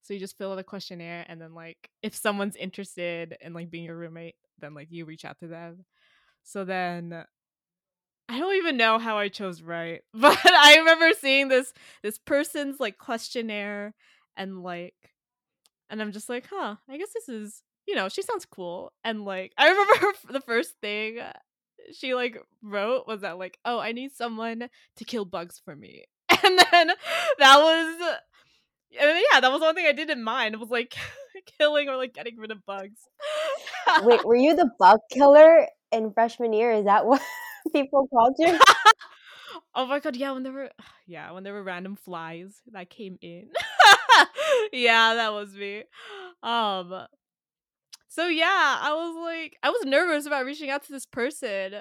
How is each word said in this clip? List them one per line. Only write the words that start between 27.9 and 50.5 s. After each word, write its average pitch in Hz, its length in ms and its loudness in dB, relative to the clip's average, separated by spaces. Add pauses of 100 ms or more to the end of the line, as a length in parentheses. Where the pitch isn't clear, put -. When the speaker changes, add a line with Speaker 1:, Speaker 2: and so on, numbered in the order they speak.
Speaker 1:
and 285 100 4
then, 339 140 2 (100)
yeah, 262 80 6
that 254 120 2
was 285 80 -2
one 320 140 2
thing 349 120 -2
I 294 60 2
didn't 294 320 -6
mind. 220 300 -4
It 220 60 -16
was, 226 100 -14
like, 247 240 -6 (300)
<laughs> - 340 -20
killing 294 300 2
or, 262 80 -6
like, 254 180 -8
getting 233 240 -16
rid 220 120 -16
of 208 160 -16
bugs. 196 340 -14 (560)
<laughs> 698 400 -4
Speaker 2:
Wait, 233 280 4
were 233 120 2
you 294 200 2
the 320 220 0
bug 196 220 8 (100)
killer 294 560 8 (260)
in 220 200 -4
freshman 233 400 -2
year? 226 200 0
Is 214 120 0
that 202 220 4
what 269 160 4 (240)
<laughs> - 280 -12
people 277 340 0
called 247 300 2
you? 330 260 2
Speaker 1:
<laughs> 381 60 10 (1040)
Oh 254 120 -2
my 277 140 -4
god, 285 160 -8
yeah, 269 160 -6
when 262 100 -8
there 262 100 -10
were, 269 180 -14 (180)
<sighs> - 180 -20
yeah, 160 260 -16
when 185 100 -16
there 196 100 -12
were 208 100 -12
random 190 340 -12
flies 170 640 -16 (120)
that 180 180 -16
came 190 300 -16
in. 175 340 -20
<laughs> - 60 -4 (1120)
Yeah, 226 420 4
that 226 180 -2
was 208 220 -12
me. 202 300 -12 (580)
Um, 190 640 -6 (1000)
so 330 180 -4
yeah, 330 540 0
I 294 120 -4
was 330 240 -8
like, 330 460 -12
I 277 80 0
was 427 140 -6
nervous 294 420 0
about 285 180 -4
reaching 285 260 -12